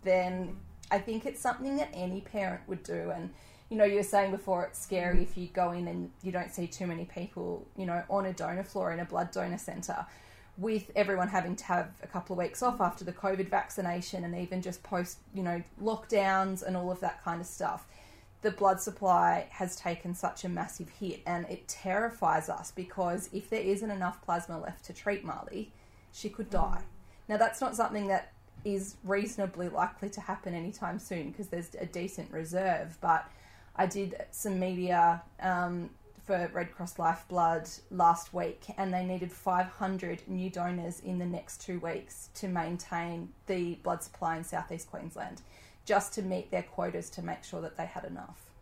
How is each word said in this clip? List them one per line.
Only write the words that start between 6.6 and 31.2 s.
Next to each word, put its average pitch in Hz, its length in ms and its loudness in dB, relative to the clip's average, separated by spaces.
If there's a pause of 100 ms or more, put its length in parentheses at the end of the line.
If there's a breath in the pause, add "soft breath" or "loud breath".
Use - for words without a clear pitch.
too 180 200 -6
many 170 200 -4
people, 175 600 -6 (100)
you 190 100 -4
know, 175 240 0
on 196 160 2
a 185 60 -2
donor 175 320 -2
floor 180 280 -2
in 165 80 -4
a 170 60 -4
blood 175 260 -2
donor 175 260 -2
centre, - 480 -6 (520 loud breath)
with 214 360 0
everyone 190 340 4
having 185 280 2
to - 80 -12
have 175 260 2 (120)
a - 40 -12
couple 180 280 -4
of 175 40 0
weeks - 240 -2
off 247 160 2
after 175 260 2
the 175 80 -4
covid 190 360 0
vaccination 180 760 -2
and 170 120 -4
even 180 240 -2
just 180 220 -6
post, 180 360 -2 (140)
you 190 100 -4
know, 175 200 0 (200)
lockdowns 190 800 4
and 185 140 0
all 180 140 0
of 185 100 -2
that - 240 -4
kind 170 160 -2
of 180 60 -8
stuff. - 400 -4 (560 loud breath)
The 214 80 4
blood 190 280 6
supply 175 720 4
has 180 260 -4
taken 175 380 -4
such - 300 -4
a 180 60 -2
massive 170 400 -6
hit, - 340 -6
and 175 240 -2
it - 200 -10
terrifies 185 840 0
us - 200 -6
because 180 640 -2
if 208 160 -6
there 220 140 0
isn't 202 280 2
enough 185 300 -2
plasma 175 380 -2
left 175 280 -8
to 175 60 -12
treat 202 320 -2
Marley, 175 480 -6 (400 loud breath)
she - 160 -8
could 208 220 -6
die. - 320 4 (460 loud breath)
Now, 214 80 2
that's - 240 6
not 240 160 2
something 208 320 2
that - 240 2 (320)
is 196 400 -2
reasonably 190 640 0
likely 170 420 0
to 202 100 -10
happen 190 340 -4
anytime 175 440 -4
soon 170 340 -6